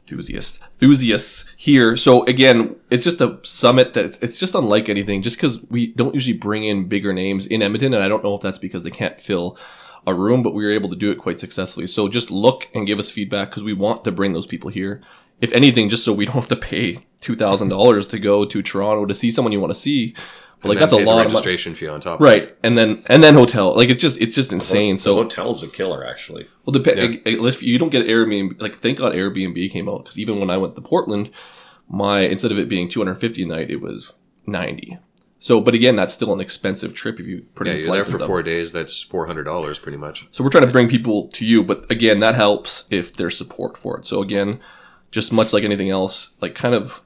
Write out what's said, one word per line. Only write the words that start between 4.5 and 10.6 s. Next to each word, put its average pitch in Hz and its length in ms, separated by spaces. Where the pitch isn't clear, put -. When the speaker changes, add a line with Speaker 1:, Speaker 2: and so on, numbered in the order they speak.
Speaker 1:
unlike 110 340
anything, 101 320
just 113 180
'cause 135 300
we 120 240
don't 127 200
usually 127 240
bring 107 280
in 98 220
bigger 98 260
names 95 320
in 110 160
Edmonton, 110 320
and 104 100
I 98 60
don't 107 140
know 101 120
if 98 60
that's 95 180
because 95 240
they 90 80
can't - 280
fill 90 380
a 95 80
room, 113 260
but 110 140
we 104 100